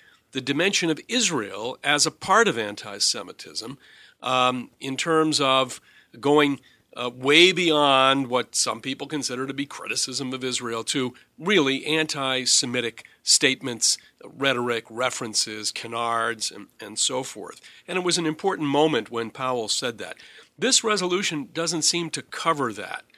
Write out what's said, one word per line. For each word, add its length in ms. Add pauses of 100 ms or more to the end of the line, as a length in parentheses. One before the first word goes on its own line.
(320)
the 80
dimension 500
of 160
Israel 800
as 220
a 40
part 380
of 100
anti-Semitism, 1200 (420)
um, 500 (100)
in 160
terms 440
of 400 (380)
going, 400 (380)
uh, 180
way 380
beyond 720
what 300
some 240
people 260
consider 400
to 80
be 100
criticism 680
of 100
Israel 400
to 320 (240)
really 480
anti-Semitic 1160 (180)
statements, 720 (280)
rhetoric, 640
references, 800
canards, 800
and, 160 (140)
and 180
so 240
forth. 380 (260)
And 100
it 60
was 160
an 80
important 420
moment 400
when 220
Powell 380
said 300
that. 180 (420)
This 240
resolution 720
doesn't 300
seem 280
to 120
cover 500
that. 320 (140)